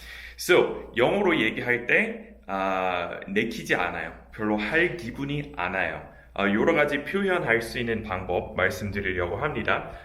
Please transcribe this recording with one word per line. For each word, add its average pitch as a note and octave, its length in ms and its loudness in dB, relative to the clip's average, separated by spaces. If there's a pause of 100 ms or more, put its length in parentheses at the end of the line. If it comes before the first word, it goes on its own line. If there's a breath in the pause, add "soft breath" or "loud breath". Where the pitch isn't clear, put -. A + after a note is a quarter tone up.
(400 loud breath)
So, - 580 2
영어로 E3+ 420 4
얘기할 A#2 460 0
때, G#3+ 520 0 (100)
아, F#2 800 0
내키지 A2 480 0
않아요. E2+ 380 -2 (200)
별로 G#2+ 240 2
할 D#3+ 400 0
기분이 C#3 580 -6
안 F2+ 200 -2
와요. D#2+ 260 -2 (320 loud breath)
아, G2+ 120 2
여러 A2+ 280 4
가지 D3 300 2
표현할 F3 580 2
수 - 160 -6
있는 A#2 240 -2
방법 F#2 540 -2
말씀드리려고 F#2 840 0
합니다. B2 540 -2 (140 loud breath)